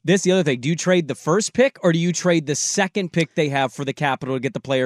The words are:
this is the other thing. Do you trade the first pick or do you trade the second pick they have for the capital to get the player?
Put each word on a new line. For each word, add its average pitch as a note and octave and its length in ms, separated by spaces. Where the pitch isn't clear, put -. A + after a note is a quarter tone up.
this F3+ 160
is - 40
the F3+ 80
other F#3 120
thing. C3 160
Do C3 80
you E3 80
trade F3 320
the C3 80
first F#3+ 380
pick C4 280
or F3 100
do D#3+ 60
you E3+ 140
trade E3 340
the D3 80
second F#3+ 580
pick E3 220
they D#3+ 140
have C3+ 240
for C#3+ 140
the C3+ 80
capital C3+ 420
to - 20
get A#2+ 140
the - 80
player? C3 260